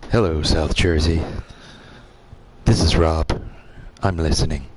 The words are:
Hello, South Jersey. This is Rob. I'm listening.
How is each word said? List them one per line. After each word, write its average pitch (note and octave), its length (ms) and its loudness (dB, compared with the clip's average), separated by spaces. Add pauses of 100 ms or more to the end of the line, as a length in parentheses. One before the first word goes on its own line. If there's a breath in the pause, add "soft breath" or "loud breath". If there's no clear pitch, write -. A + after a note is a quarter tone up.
(100)
Hello, F2+ 300 2
South D2+ 340 0
Jersey. E2 460 2 (1400 loud breath)
This A2+ 160 4
is E2 160 2
Rob. D#2+ 460 2 (600 loud breath)
I'm F#2+ 140 0
listening. D#2 480 0 (120)